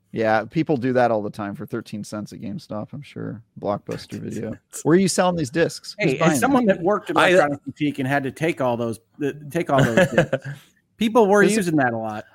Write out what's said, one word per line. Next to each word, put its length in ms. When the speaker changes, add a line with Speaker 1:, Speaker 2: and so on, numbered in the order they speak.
Speaker 1:
Yeah, 340
people 320
do 160
that 180
all 100
the 80
time 260
for 100
thirteen 380
cents 280
at 80
GameStop, 540
I'm 80
sure. 400
Blockbuster 600
Speaker 2:
<laughs> 20
Speaker 1:
Video. 360
Where 120
are 40
you 100
selling 260
these 140
discs? 500
Who's 140
Speaker 3:
Hey, 40
Speaker 1:
buying 160
Speaker 3:
as 60
someone 260
Speaker 1:
them? 120
Speaker 3:
that 60
worked 260
at 80
Speaker 2:
I 120
Speaker 3:
Electronic 360
Boutique 340
and 80
had 160
to 80
take 300
all 160
those, 220
the, 160
take 180
all 140
those 240
Speaker 2:
<laughs> 40
Speaker 3:
discs, 360
people 320
were 160
Speaker 2:
Phys- 140
Speaker 3:
using 200
that 160
a 40
lot. 380